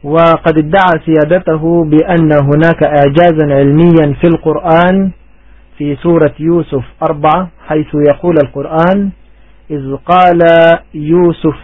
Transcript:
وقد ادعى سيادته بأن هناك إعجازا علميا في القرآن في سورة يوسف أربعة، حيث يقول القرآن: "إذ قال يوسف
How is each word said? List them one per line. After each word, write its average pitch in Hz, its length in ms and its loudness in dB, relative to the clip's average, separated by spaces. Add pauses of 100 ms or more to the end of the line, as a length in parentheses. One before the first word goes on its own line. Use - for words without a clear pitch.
وقد 160 540 0
ادعى 165 460 0
سيادته 160 800 0
بأن 156 480 0
هناك 151 520 0
إعجازا 147 680 0
علميا 147 680 2
في 175 140 0
القرآن 175 760 0 (680)
في 147 180 -6
سورة 165 440 0
يوسف 156 440 -4 (260)
أربعة، 156 380 -2 (180)
حيث 151 200 -4 (220)
يقول 175 260 -2 (100)
القرآن: 165 680 -2 (600)
"إذ 139 260 -8
قال 175 420 2 (560)
يوسف 160 680 -2